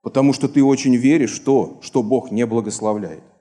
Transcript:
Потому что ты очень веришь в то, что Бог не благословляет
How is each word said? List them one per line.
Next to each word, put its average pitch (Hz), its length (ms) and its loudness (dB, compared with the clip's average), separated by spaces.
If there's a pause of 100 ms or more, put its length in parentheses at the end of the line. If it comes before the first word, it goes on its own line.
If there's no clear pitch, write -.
Потому 139 300 0
что 135 160 -2
ты 143 160 2
очень 135 320 2
веришь 131 460 0
в - 20 -20
то, 135 380 0
что - 200 -4
Бог 113 300 -2
не 117 140 0
благословляет 104 800 -4 (180)